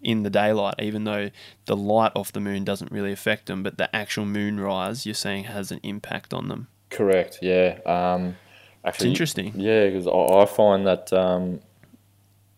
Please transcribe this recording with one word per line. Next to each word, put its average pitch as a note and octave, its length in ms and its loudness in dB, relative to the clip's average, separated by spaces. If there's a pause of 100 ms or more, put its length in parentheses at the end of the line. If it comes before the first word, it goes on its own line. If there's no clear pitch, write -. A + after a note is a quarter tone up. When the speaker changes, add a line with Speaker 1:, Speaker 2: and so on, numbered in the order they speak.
Speaker 1:
in A2 220 0
the G#2 60 -4
daylight, G2+ 500 2
even G#2+ 240 -4
though G#2 260 -4 (360)
the G#2+ 100 0
light G#2+ 400 2
off G2+ 160 -6
the G#2 80 -6
moon G2+ 240 -4
doesn't G2 260 -6
really G2+ 220 -4
affect G#2+ 340 -4
them, F#2+ 160 -6
but G2 160 -6
the - 160 -2
actual G#2+ 320 -4
moon G#2 320 -2
rise, G2 480 -4
you're G#2 80 -6
saying, G2 300 -6
has G#2 260 -10
an - 140 -10
impact - 500 -8
on - 140 -6
them. - 180 -10 (240)
Speaker 2:
Correct, F#2+ 500 2
yeah. F#2 460 2
Um, F2+ 480 0 (500)
actually, - 260 -2
Speaker 1:
It's - 20 -
interesting. C#3+ 440 -4
Speaker 2:
Yeah, G#2 340 4
'cause F#2 180 -2
I, F#2 340 6
I G#2 40 10
find G2+ 400 4
that, F2+ 260 0
um, F2+ 480 0 (960)